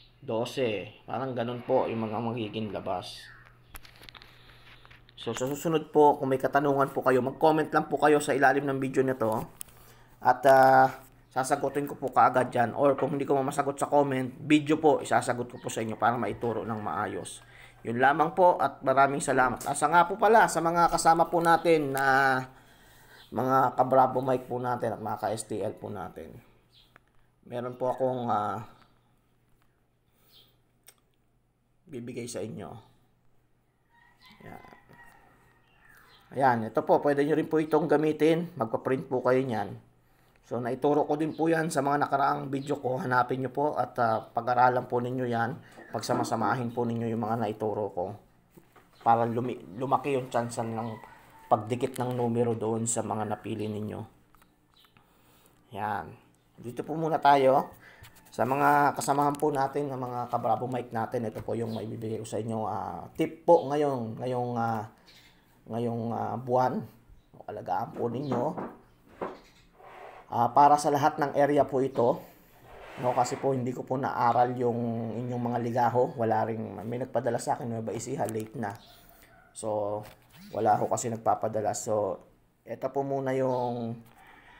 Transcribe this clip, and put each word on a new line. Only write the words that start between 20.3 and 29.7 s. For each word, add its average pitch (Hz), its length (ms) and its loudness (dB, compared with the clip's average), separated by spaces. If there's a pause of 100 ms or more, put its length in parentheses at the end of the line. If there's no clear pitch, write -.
sa 170 80 -2
mga 170 320 2
kasama 165 400 4
po 175 80 2
natin 165 560 4
na 135 100 0 (1300)
mga 131 400 2
kabravo 131 480 4
mic 131 240 -2
po 123 160 -6
natin 117 320 -4
at - 60 -10
mga 107 180 -6
ka-S 110 300 -4
T 107 100 -6
L 101 160 -6
po 104 160 -12
natin. 90 480 -14 (1040)
Meron 123 320 -10
po 127 160 -2
akong, 127 400 -2
ah, 104 320 -2 (3250)